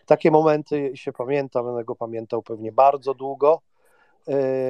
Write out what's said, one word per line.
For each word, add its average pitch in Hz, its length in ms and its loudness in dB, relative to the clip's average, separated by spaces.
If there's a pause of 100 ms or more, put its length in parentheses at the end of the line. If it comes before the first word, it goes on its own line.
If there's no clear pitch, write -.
Takie 151 260 4
momenty 151 640 2
się - 160 -10
pamiętam, 131 540 -4
będę 120 180 -6
go 117 120 -8
pamiętał 113 480 -8
pewnie 110 280 -10
bardzo 135 420 2
długo. 139 480 0 (680)
E, 143 80 -4 (340)